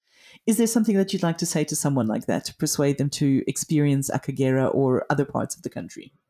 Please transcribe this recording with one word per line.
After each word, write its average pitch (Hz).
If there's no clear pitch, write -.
Is 220
there 226
something 226
that 196
you'd 190
like 165
to 170
say 151
to 151
someone 131
like 110
that 95
to -
persuade 143
them 143
to 139
experience 143
Akagera 131
or 131
other 143
parts -
of -
the -
country? -